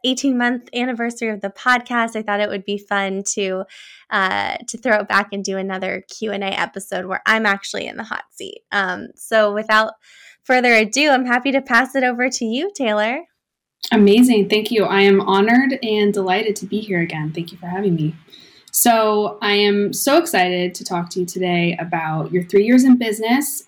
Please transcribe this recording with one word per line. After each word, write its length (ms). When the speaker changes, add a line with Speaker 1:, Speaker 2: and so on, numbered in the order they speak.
Speaker 1:
eighteen-month 720
anniversary 540
of 120
the 100
podcast, 680
I 60
thought 180
it 80
would 160
be 120
fun 460
to, 280
uh, 460
to 100
throw 200
it 100
back 260
and 120
do 120
another 540
Q 220
and 100
A 60
episode 580
where 180
I'm 220
actually 400
in 120
the 40
hot 300
seat. 300
Um, 420
so 400
without 380
further 320
ado, 360
I'm 140
happy 280
to 100
pass 320
it 80
over 280
to 140
you, 300
Taylor. 460
Speaker 2:
Amazing. 560
Thank 240
you. 100
I 200
am 180
honored 640
and 280
delighted 440
to 100
be 140
here 180
again. 340
Thank 200
you 60
for 80
having 280
me. 220
So 680
I 120
am 400
so 260
excited 560
to 100
talk 260
to 100
you 60
today 520
about 540
your 100
three 220
years 180
in 140
business 720